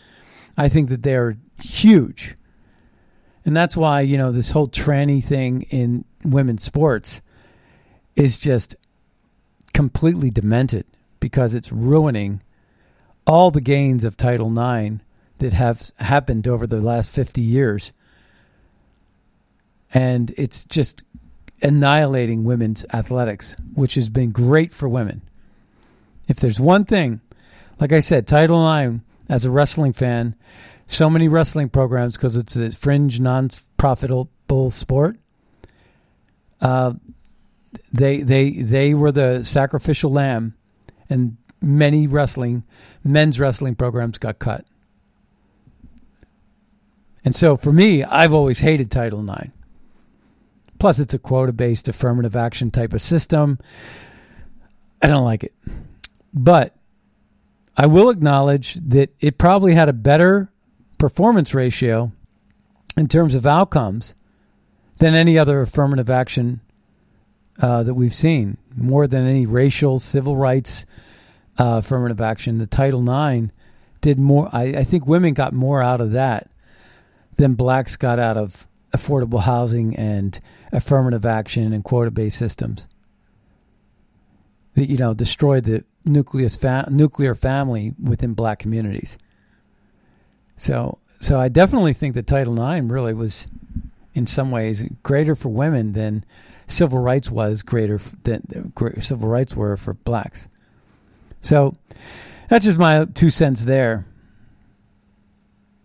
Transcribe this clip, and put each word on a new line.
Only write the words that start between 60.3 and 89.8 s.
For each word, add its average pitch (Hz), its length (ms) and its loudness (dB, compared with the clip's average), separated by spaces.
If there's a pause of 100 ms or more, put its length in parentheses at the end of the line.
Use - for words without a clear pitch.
performance 180 560 2
ratio 120 580 -2 (880)
in 151 100 2
terms 156 280 2
of 120 100 -2
outcomes 143 680 0 (840)
than 160 160 4
any 165 240 4
other 143 240 4
affirmative 135 480 0
action, 123 520 -2 (1000)
uh, 120 220 2
that 123 100 -2
we've 123 200 0
seen, 135 440 0 (180)
more 127 300 2
than 131 220 0
any 131 180 2
racial, 131 540 0
civil 139 360 -2
rights, 131 500 -2 (760)
uh, 120 240 2
affirmative 120 380 -4
action. 113 360 -4
The 110 80 -4
Title 135 360 0
nine 123 500 -2 (500)
did 143 160 2
more. 139 340 4
I, 117 120 -2
I 135 200 -2
think 160 220 0
women 160 300 2
got 135 180 -4
more 131 280 0
out 123 200 0
of 110 120 -2
that 127 360 -2 (880)
than 139 180 4
blacks 127 420 0
got 120 240 -2
out 113 180 0
of 104 300 -8 (280)
affordable 123 460 -2
housing 117 540 0
and 101 440 -4 (320)
affirmative 123 540 0
action 110 480 -2
and 104 100 -6
quota-based 113 540 -2
systems - 500 -6 (1900)
that, 139 120 0
you 135 100 -2
know, 120 160 -2
destroyed 131 500 0
the 110 200 -4 (220)
nucleus 139 500 0
fa-, 131 340 -2
nuclear 139 460 2
family 127 640 -4
within 120 320 -4
black 110 260 -4
communities. 110 580 -6 (1400)